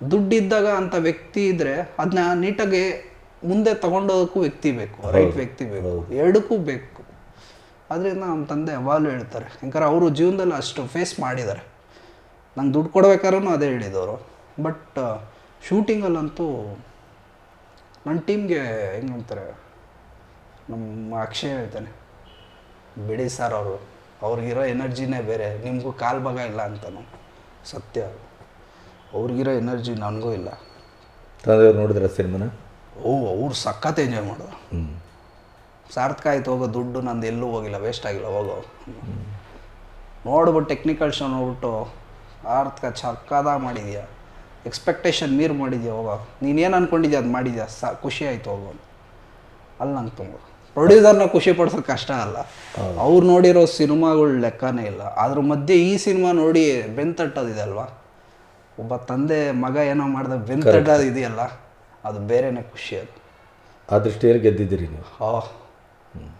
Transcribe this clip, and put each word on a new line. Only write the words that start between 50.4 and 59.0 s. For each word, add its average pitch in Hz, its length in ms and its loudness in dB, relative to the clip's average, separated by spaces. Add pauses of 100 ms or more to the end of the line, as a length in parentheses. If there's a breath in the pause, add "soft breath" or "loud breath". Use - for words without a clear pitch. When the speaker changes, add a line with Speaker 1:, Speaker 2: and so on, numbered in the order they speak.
Speaker 1:
ಪ್ರೊಡ್ಯೂಸರ್ನ 202 520 10
ಖುಷಿ 180 260 4
ಪಡ್ಸೋದು 170 300 2
ಕಷ್ಟ - 280 -4
ಅಲ್ಲ, 113 280 -4
Speaker 2:
ಹೌದು. - 640 -8
Speaker 1:
ಅವ್ರು 170 260 8
ನೋಡಿರೋ 175 400 8
ಸಿನಿಮಾಗಳ 156 600 4 (120)
ಲೆಕ್ಕನೇ 120 460 -2
ಇಲ್ಲ. 98 160 -8
ಅದ್ರ 123 380 -2
ಮಧ್ಯೆ 147 360 4
ಈ 180 200 4
ಸಿನಿಮಾ 185 360 2
ನೋಡಿ 156 500 4
ಬೆನ್ 139 320 -4
ತಟ್ಟೋದಿದೆ 135 460 -4
ಅಲ್ವಾ, 104 420 -8 (760 soft breath)
ಒಬ್ಬ 113 180 -6
ತಂದೆ 143 540 -2